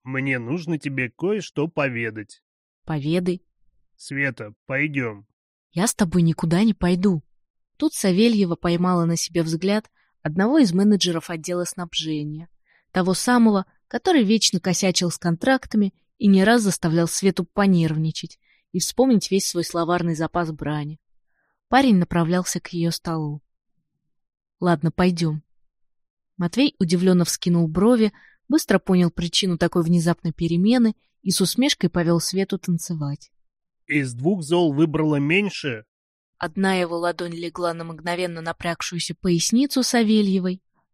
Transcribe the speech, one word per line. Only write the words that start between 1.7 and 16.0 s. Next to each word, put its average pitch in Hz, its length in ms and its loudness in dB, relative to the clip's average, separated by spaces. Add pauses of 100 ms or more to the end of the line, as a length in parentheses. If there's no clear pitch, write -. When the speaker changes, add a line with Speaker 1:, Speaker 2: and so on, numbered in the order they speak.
Speaker 2:
"Поведай". 170 580 -4 (520)
Speaker 1:
"Света, 131 580 -6 (120)
пойдем". 131 640 -6 (440)
Speaker 2:
"Я 180 160 -2
с - 60 -2
тобой 180 280 0
никуда 165 420 2
не 220 100 2
пойду". 180 480 0 (560)
Тут 302 160 -2
Савельева 196 640 2
поймала 175 500 0
на 165 120 0
себе - 260 -2
взгляд — 165 480 -2 (300)
одного 196 380 2
из 196 140 4
менеджеров 185 560 2
отдела 175 360 -6
снабжения, 156 840 -8 (440)
того 185 220 2
самого, 226 520 4 (220)
который 339 360 2
вечно 202 360 2
косячил 180 520 0
с - 60 -10
контрактами 202 760 0 (240)